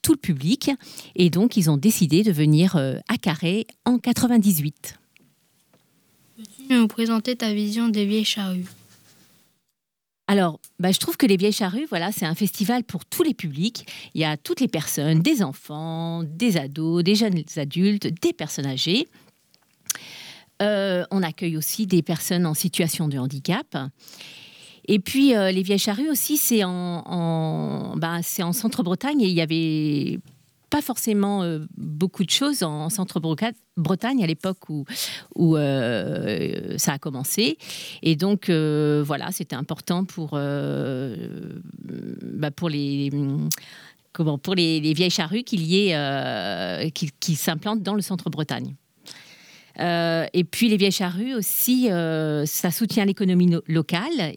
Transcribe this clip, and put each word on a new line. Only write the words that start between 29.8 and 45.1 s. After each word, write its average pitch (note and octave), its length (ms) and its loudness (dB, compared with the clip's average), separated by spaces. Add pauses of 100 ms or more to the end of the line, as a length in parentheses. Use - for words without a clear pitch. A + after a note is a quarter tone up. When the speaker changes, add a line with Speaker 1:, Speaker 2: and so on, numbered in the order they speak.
Speaker 1:
pas D4 120 0
forcément, G3+ 640 0
euh, E3 160 -2 (180)
beaucoup D#3+ 460 -2
de E3 60 -2
choses C#4 340 0
en, D3+ 220 -2
en E3 40 -4
Centre-Bretagne F#3 1300 -2
à E3 40 2
l'époque F3+ 420 -4
où, D3+ 160 -6 (500)
où, D#3+ 200 6
euh, B2+ 1200 -2
ça D3 160 0
a C#3 60 -6
commencé. F3+ 580 -2 (440)
Et D#3+ 140 2
donc, F#3+ 340 0
euh, D3+ 560 2
voilà, C#3+ 260 -4
c'était D#3 240 -8
important D#3+ 480 -4
pour, E3 300 -8
euh, C#3+ 840 -4 (1080)
bah, D3 280 -4
pour E3+ 180 -4
les, C#3+ 420 -2 (1040)
comment, D3+ 240 0
pour F#3+ 180 -4
les, E3 240 2
les D#3 140 2
Vieilles F3 180 2